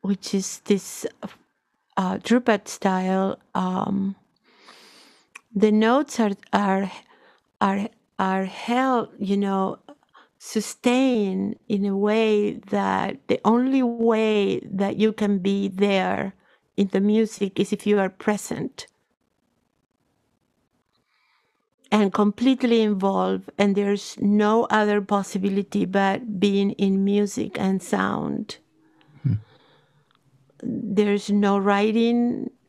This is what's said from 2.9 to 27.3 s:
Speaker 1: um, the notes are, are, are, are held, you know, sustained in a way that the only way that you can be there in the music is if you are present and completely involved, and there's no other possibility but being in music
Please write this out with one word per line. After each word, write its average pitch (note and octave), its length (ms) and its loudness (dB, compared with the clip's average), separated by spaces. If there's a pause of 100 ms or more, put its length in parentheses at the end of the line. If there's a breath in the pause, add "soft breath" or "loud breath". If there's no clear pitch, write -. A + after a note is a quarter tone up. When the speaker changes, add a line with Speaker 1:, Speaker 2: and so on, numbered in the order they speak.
Speaker 1:
um, G3 640 -2 (1400 loud breath)
the G#3 160 4
notes A3+ 480 2
are, G#3+ 120 2 (200)
are, G3 400 0 (720 loud breath)
are, G3 260 0 (320)
are F#3+ 240 -2
held, A#3+ 760 -2
you G3 200 -2
know, G3 420 -2 (580 soft breath)
sustained G#3+ 1200 0 (120)
in G3+ 160 -2
a G3 100 -2
way G#3 600 0
that - 640 -2 (100)
the - 180 0
only B3+ 380 2
way A3 760 2
that G3 380 -4
you G#3+ 160 2
can G3+ 240 0
be G3 320 0
there G3 640 0 (440 soft breath)
in G3 100 2
the G3 140 0
music G#3 580 0
is G#3+ 140 0
if G3+ 120 -8
you G#3 140 2
are F#3+ 100 0
present - 800 -6 (3000)
and G#3 220 4
completely A#3 680 2
involved, F#3+ 760 0
and G3+ 180 2
there's G3+ 440 -2
no G#3 520 2
other G#3 300 2
possibility G3 840 -2
but G3 540 -2
being G3 320 2
in G3 320 0
music G3+ 560 0